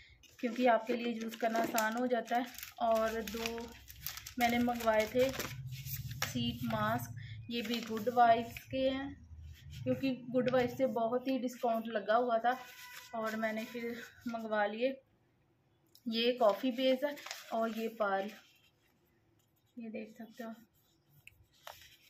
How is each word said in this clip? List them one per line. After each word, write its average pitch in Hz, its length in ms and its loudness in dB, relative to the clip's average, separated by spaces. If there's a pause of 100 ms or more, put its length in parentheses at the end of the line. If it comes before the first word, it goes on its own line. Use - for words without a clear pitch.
(400)
क्योंकि 247 260 0
आपके 240 300 4
लिए 240 180 -2
यूज़ 226 240 -6
करना 226 220 2
आसान 220 380 0
हो 247 100 0
जाता 240 300 -2
है। 247 80 -2 (360)
और 226 400 0
दो 226 460 -6 (720)
मैंने 240 200 4
मंगवाए 226 560 4
थे 262 140 6
सीट - 1300 -6
mask, 226 520 0 (360)
ये 233 100 -2
भी 226 200 -2
गुड 220 280 -2
वाइब्स 233 480 6 (120)
के 262 80 -4
हैं, 269 500 0 (560)
क्योंकि 254 260 0 (200)
गुड 247 220 2
वाइब्स 247 260 2
से 269 100 2
बहुत 233 400 0
ही 269 120 2
discount 226 480 -2
लगा 214 280 2
हुआ 240 220 4
था 233 140 4 (640)
और 220 200 -2
मैंने 220 300 -2
फिर 233 360 -6 (260)
मंगवा 220 380 0
लिए। 220 240 0 (1160)
ये 233 280 2
coffee 240 380 4
base 262 320 4
है 285 120 -2 (380)
और 226 240 -2
ये 226 100 -2 (140)
Pearl, 196 280 0 (1500)
ये 226 120 -10
देख 214 280 -8
सकते 226 260 -14
हो। 226 100 -10 (1600)